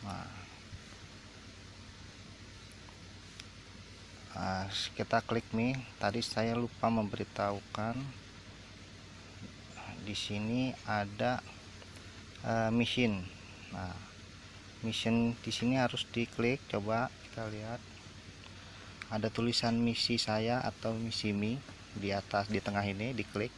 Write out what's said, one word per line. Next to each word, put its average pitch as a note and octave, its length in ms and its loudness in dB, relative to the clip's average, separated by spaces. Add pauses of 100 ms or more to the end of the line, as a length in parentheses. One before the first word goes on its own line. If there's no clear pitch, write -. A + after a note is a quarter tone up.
Nah, F#2 240 -6 (4000)
eh, F#2+ 280 2 (280)
kita A2+ 320 4
klik A2+ 240 2
nih. A#2 240 4 (240)
Tadi G#2 240 4
saya A2+ 320 2
lupa A#2 400 4
memberitahukan G2+ 1040 2 (2000)
di G2+ 80 -2
sini A2+ 720 2
ada, G#2+ 560 2 (1040)
eh, A2+ 240 6
mission. A2+ 640 4 (340)
Nah, F#2+ 240 -4 (880)
mission A#2 640 4
di A2 80 0
sini B2 240 4
harus B2+ 320 4
diklik. A#2 640 2
Coba A2 400 2 (160)
kita A2 240 -4
lihat. G#2+ 320 -6 (1300)
Ada A2 160 2
tulisan A#2 560 4
misi A#2 320 4
saya A2+ 480 4
atau A2+ 320 0
misi A2 400 2
mi G#2+ 240 2 (320)
di G2 240 0
atas, G2+ 320 2
di G#2 160 2
tengah G2+ 240 2
ini, G2+ 240 0
diklik. A2 460 0